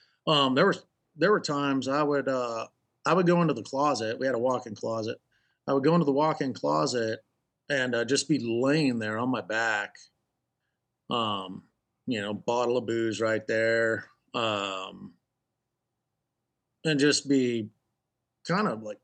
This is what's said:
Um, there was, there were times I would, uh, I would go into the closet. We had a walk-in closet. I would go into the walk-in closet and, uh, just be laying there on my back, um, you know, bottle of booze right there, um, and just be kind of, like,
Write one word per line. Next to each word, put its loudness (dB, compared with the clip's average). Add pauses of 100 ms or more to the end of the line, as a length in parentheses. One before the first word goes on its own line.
(260)
Um, 4
there 4
was, -2 (320)
there 2
were 2
times -2
I 0
would, 0
uh, -4 (380)
I 2
would 4
go 6
into 2
the -8
closet. -2
We -2
had 0
a -2
walk-in -2
closet. -6 (480)
I 2
would 2
go 6
into 4
the 2
walk-in 0
closet -2 (420)
and, 0
uh, 0
just 0
be 4
laying 0
there -2
on -2
my -2
back, -2 (1120)
um, -4 (420)
you -4
know, -4
bottle 0
of -4
booze -2
right 0
there, 0 (300)
um, -4 (1700)
and 2
just 4
be 2 (800)
kind 0
of, -4
like, -12